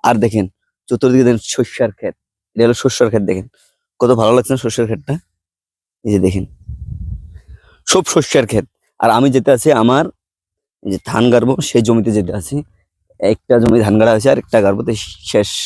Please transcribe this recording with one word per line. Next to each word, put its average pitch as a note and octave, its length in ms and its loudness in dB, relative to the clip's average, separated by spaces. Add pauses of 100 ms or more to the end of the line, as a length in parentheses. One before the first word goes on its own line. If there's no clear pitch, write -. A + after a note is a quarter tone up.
আর A#2+ 160 2
দেখেন G#2+ 220 0 (440)
চতুর্দিকে B2+ 380 2
দেখেন A#2 140 2 (120)
শস্যের A#2 460 -4
ক্ষেত, G2 160 -10 (380)
এটা A2+ 120 0
হলো A#2+ 160 2
শস্যের B2 300 0
ক্ষেত। G#2+ 180 0
দেখেন F#2 160 -6 (540)
কত B2 200 2
ভালো A2 160 2
লাগছে B2 180 0
না C3 100 -2
শস্যের A#2 260 -2
ক্ষেতটা? C#3+ 260 -6 (920)
এই G#2+ 80 0
যে G2 120 4
দেখেন F#2+ 200 -2 (1500)
সব F3+ 120 2 (100)
শস্যের C#3 380 0
ক্ষেত, G#2+ 140 -2 (340)
আর A#2 180 -2
আমি C3+ 180 4
যেতে C3 200 2
আছি D3+ 140 0 (120)
আমার B2+ 220 2 (880)
যে F#2+ 60 -6 (120)
ধান A2+ 140 0 (100)
গাড়বো A#2+ 200 2 (160)
সেই A#2+ 180 2
জমিতে A2+ 300 0
যেতে F#2 220 -4
আছি। C3+ 160 -10 (640)
একটা A2+ 420 0
জমি A#2 240 4
ধান G2+ 140 2
গাড়া A2+ 140 4
হয়েছে A2 200 2
আর C#3 100 0
একটা - 220 -2
গাড়বো, G2+ 220 0
তো A#2+ 40 -4 (400)
শেষ। G#2 180 0 (160)